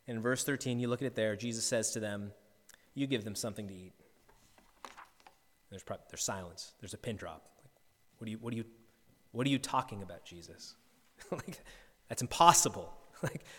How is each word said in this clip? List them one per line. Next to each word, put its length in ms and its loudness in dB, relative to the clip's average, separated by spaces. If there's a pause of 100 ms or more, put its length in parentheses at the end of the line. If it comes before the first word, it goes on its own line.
In 140 -4
verse 240 2
thirteen, 340 0
you 80 0
look 140 0
at 40 0
it 80 -2
there, 220 2
Jesus 300 -4
says 260 2
to 80 -4
them, 320 -4 (640)
"You 120 -2
give 200 0
them 100 -6
something 320 -6
to 60 -10
eat." 180 -16 (1800)
There's 140 -14
pro-, 140 -4 (120)
there's 140 -6
silence. 560 -6
There's 140 -12
a 40 -12
pin 200 -6
drop. 260 -10 (180)
Like, 100 -20 (480)
"What 100 -8
are 20 -6
you, 60 -6
what 160 -6
are 40 -4
you, 80 -4 (680)
what 120 0
are 40 4
you 100 4
talking 420 0
about, 220 -12
Jesus?" 520 -16 (280)
<laughs> 280 -14
Like, 280 -8 (480)
"That's 140 -4
impossible." 760 8
<laughs> 40 -18 (220)
Like, 220 -4 (140)